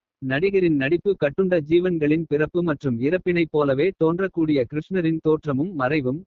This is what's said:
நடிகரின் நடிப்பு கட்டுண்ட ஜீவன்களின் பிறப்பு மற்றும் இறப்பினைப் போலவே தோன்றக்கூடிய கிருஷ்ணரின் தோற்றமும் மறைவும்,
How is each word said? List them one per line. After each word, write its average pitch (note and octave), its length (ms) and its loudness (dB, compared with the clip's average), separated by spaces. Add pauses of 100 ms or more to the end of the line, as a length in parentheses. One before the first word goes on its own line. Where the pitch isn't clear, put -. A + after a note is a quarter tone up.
(260)
நடிகரின் E3+ 500 2
நடிப்பு E3 400 0
கட்டுண்ட F3+ 440 0
ஜீவன்களின் E3 680 2
பிறப்பு D3+ 360 0
மற்றும் C#3 380 -2
இறப்பினைப் E3+ 500 0
போலவே D3 400 2 (120)
தோன்றக்கூடிய D#3+ 600 0
கிருஷ்ணரின் D#3+ 580 -4
தோற்றமும் D#3 580 -2
மறைவும், C3+ 460 -2